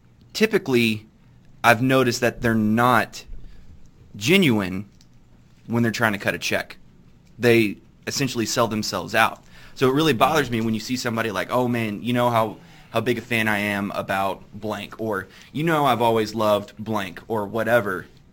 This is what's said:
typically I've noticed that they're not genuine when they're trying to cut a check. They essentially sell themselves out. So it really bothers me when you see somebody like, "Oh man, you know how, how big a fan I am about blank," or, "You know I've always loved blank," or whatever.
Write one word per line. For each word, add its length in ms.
typically 720
I've 180
noticed 400
that 200
they're 140
not 680
genuine 720
when 160
they're 80
trying 220
to 60
cut 140
a 60
check. 380
They 380
essentially 380
sell 220
themselves 460
out. 300
So 140
it 40
really 200
bothers 360
me 120
when 120
you 60
see 180
somebody 320
like, 220
"Oh 160
man, 340
you 120
know 180
how, 260
how 120
big 180
a 20
fan 260
I 120
am 320
about 500
blank," 460
or, 280
"You 120
know 220
I've 160
always 320
loved 460
blank," 480
or 180
whatever. 640